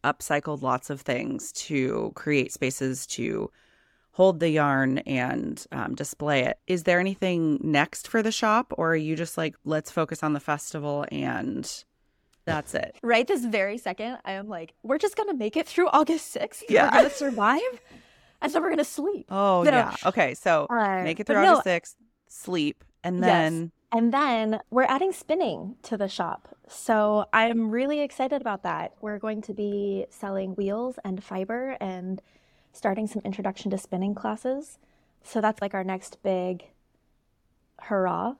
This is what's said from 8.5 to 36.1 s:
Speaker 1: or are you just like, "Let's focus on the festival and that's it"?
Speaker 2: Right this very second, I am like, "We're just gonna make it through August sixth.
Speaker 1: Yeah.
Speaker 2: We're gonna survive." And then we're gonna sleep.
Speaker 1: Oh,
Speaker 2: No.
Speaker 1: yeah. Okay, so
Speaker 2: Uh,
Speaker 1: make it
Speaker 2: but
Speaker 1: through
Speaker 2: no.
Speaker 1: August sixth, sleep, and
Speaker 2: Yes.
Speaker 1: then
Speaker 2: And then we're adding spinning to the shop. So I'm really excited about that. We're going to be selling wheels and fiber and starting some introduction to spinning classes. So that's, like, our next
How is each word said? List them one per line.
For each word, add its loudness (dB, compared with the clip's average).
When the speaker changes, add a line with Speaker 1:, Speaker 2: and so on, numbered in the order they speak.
Speaker 1:
or 2
are 4
you -2
just -6
like, -4
"Let's -2
focus -2
on 0
the -2
festival -4
and -6
that's -4
it"? -4
Speaker 2:
Right 4
this 0
very 0
second, -8
I -6
am -8
like, -12
"We're 0
just 0
gonna -2
make -2
it 0
through 2
August 4
sixth. -8
Speaker 1:
Yeah. 8
Speaker 2:
We're 8
gonna 8
survive." 0
And -2
then 2
we're 0
gonna 2
sleep. -4
Speaker 1:
Oh, 4
Speaker 2:
No. 8
Speaker 1:
yeah. 4
Okay, 2
so 2
Speaker 2:
Uh, 2
Speaker 1:
make -2
it -4
Speaker 2:
but 2
Speaker 1:
through 6
Speaker 2:
no. 8
Speaker 1:
August 6
sixth, -2
sleep, -4
and -2
Speaker 2:
Yes. 4
Speaker 1:
then 2
Speaker 2:
And 4
then 0
we're 4
adding 2
spinning -2
to -6
the -2
shop. -6
So 2
I'm 4
really 0
excited -2
about -6
that. -4
We're -6
going -4
to -10
be -2
selling -6
wheels -4
and -6
fiber -6
and -6
starting -2
some -6
introduction -4
to -2
spinning -4
classes. -6
So -4
that's, 0
like, -4
our -2
next -8